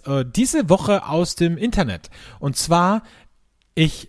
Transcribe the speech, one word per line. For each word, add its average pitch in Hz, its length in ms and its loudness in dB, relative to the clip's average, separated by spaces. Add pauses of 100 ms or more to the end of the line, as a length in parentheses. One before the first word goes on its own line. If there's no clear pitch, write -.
äh, 139 180 -2
diese 220 460 0
Woche 196 380 2
aus 170 260 -2
dem 170 240 0
Internet. 190 500 -2 (300)
Und 139 180 -4
zwar, 175 460 2 (720)
ich - 340 0